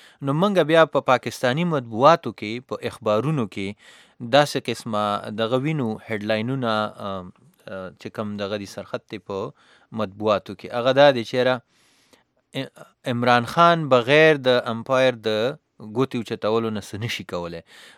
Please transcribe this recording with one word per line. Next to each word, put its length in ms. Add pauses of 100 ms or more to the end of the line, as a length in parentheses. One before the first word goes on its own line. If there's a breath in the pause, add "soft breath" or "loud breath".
(220 loud breath)
نو 100
موږ 380
بیا 140
په 160
پاکستاني 640
مطبوعاتو 680
کې، 200 (160)
په 140
اخبارونو 640
کې 220 (520 loud breath)
داسې 460
قسمه 380 (260)
دغه 260
وینو 400
هیډلاینونه، 760 (240)
آه، 280 (420)
آه، 240
چې 200
کوم 260
دغه 200
دي 100
سرخط 440
دی 80
په 340 (400 soft breath)
مطبوعاتو 640
کې. 180
هغه 200
دا 180
دی 140
چې 100
یاره 220 (1500 soft breath)
عمران 400
خان 440
بغیر 480
د 120 (160)
امپایر 500
د 420 (240)
ګوتې 360
اوچتولو 540
نه 100
څه 180
نشي 260
کولی. 360 (380 loud breath)